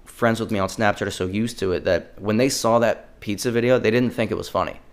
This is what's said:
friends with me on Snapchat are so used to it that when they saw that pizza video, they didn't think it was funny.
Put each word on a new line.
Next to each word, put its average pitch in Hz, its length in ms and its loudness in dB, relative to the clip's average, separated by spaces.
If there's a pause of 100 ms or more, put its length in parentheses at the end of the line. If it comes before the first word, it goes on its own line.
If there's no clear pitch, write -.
friends 113 340 0
with 110 120 -4
me 104 80 0
on 95 80 0
Snapchat 104 400 0
are 101 40 -2
so - 140 -4
used 104 340 -4
to 92 120 -2
it 85 140 -2
that 85 340 0
when 107 180 -2
they 131 120 4
saw 117 300 2
that - 420 -2
pizza 104 300 -4
video, 120 280 4
they 110 120 2
didn't 120 200 2
think 110 200 -2
it 104 60 -2
was - 120 -8
funny. 87 300 -4 (140)